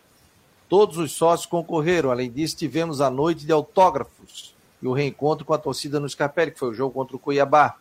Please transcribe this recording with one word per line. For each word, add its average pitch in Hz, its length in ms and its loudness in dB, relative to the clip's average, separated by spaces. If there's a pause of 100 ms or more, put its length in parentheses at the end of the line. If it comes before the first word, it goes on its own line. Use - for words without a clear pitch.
(680)
Todos 185 300 4
os 151 140 -4
sócios 170 340 2
concorreram. 165 640 0
Além 123 200 -2
disso, 151 260 -4
tivemos 156 440 -4
a 139 100 2
noite 147 360 -2
de 160 60 0
autógrafos 156 1000 0 (280)
e 131 40 -6
o 127 60 0
reencontro 143 520 -2
com 160 100 0
a 147 40 -2
torcida 147 400 -6
no 143 100 -4
Scarpelli, 151 440 -2
que - 60 -20
foi 127 100 -4
o 110 60 -6
jogo 127 180 -4
contra 131 240 -8
o - 20 -12
Cuiabá 139 640 2